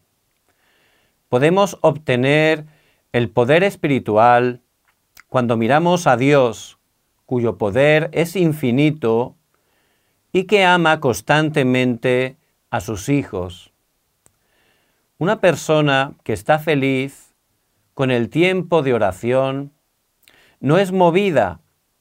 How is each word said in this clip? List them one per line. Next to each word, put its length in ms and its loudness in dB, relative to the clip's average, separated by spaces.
Podemos 500 0
obtener 840 0
el 180 -2
poder 340 2
espiritual 960 0
cuando 280 -2
miramos 520 0
a 80 4
Dios, 640 0
cuyo 320 -2
poder 560 0
es 220 -4
infinito 1040 -2
y 140 0
que 180 2
ama 340 2
constantemente 1400 -2
a 120 -6
sus 280 -10
hijos. 640 -6
Una 220 -2
persona 760 0
que 80 -6
está 260 0
feliz 760 -4
con 160 -2
el 180 0
tiempo 540 0
de 100 -2
oración 800 -2
no 200 2
es 120 0
movida 720 0